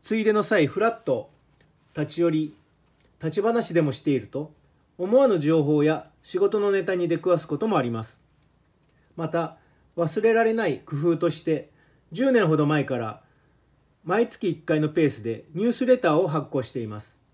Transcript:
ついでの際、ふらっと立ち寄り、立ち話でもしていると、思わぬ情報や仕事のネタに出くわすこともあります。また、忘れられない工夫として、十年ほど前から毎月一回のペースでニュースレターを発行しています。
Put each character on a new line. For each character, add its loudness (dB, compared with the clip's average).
つ -2
い 0
で 4
の 2
際、 2
ふ -4
ら 2
っ -4
と -4
立 -6
ち -6
寄 4
り、 -2
立 -4
ち -
話 0
で 4
も 0
し -10
て -2
い 2
る -6
と、 -10
思 0
わ 6
ぬ 2
情 2
報 2
や -2
仕 -8
事 2
の 0
ネ 0
タ -2
に -2
出 -2
く -4
わ 4
す -8
こ -6
と -2
も 2
あ 2
り -4
ま -6
す。 -18
ま -6
た、 -4
忘 -2
れ 4
ら 4
れ 2
な -2
い -2
工 -10
夫 0
と 0
し -10
て、 -4
十 0
年 4
ほ 4
ど 2
前 0
か -4
ら -8
毎 0
月 -6
一 -6
回 0
の 0
ペ 2
ー 2
ス -14
で -6
ニ -2
ュ 2
ー 0
ス -4
レ 4
タ 2
ー 4
を 2
発 -4
行 -4
し -12
て -8
い -6
ま -12
す。 -20